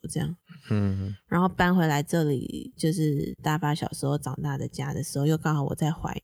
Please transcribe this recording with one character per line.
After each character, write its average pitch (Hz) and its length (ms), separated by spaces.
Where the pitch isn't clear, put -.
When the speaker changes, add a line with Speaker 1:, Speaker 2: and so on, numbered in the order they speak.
Speaker 1:
这 151 100
样。 156 160
Speaker 2:
嗯。 101 460
Speaker 1:
然 170 120
后 185 80
搬 185 280
回 170 100
来 147 160
这 170 220
里， - 520
就 156 160
是 151 500
大 156 140
发 147 160
小 - 200
时 - 120
候 143 140
长 131 240
大 143 160
的 - 80
家 139 260
的 127 120
时 - 140
候， 139 80
又 156 120
刚 156 160
好 143 80
我 - 120
在 156 180
怀 - 320